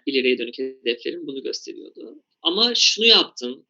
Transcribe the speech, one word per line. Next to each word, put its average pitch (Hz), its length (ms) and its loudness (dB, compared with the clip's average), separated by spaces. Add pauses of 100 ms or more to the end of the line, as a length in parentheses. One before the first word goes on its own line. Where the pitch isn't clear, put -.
ileriye 127 320 2
dönük 120 200 -8
hedeflerim 131 720 -6
bunu 135 160 -8
gösteriyordu. - 800 -12 (180)
Ama 214 340 0
şunu - 300 4
yaptım, 160 640 2